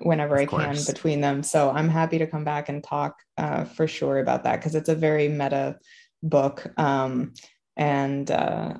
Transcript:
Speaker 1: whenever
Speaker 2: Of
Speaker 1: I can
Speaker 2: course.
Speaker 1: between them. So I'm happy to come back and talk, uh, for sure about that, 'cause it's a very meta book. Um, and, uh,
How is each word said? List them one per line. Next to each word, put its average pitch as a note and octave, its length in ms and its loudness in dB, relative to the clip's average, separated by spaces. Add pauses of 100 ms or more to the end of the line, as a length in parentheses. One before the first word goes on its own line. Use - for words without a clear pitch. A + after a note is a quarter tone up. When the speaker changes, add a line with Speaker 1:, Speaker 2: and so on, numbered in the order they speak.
Speaker 1:
whenever D3+ 340 2
Speaker 2:
Of C#3 60 4
Speaker 1:
I C#3+ 40 0
can - 180 -2
Speaker 2:
course. D3 220 -2
Speaker 1:
between C#3+ 360 -2
them. C#3+ 200 0
So C#3+ 280 2
I'm D#3 180 2
happy E3 300 2
to D#3 80 0
come D3+ 180 -4
back D3 240 -4
and C#3+ 160 -6
talk, C#3+ 320 -4 (220)
uh, D3 260 -2
for - 240 -2
sure C#3 300 0
about C3+ 260 0
that, B2 160 0
'cause D#3 140 -4
it's D#3 160 0
a E3 40 4
very D3+ 340 2
meta C#3 500 -2 (460)
book. C#3 400 2 (140)
Um, C3+ 540 0 (440)
and, C#3 540 0
uh, - 500 -2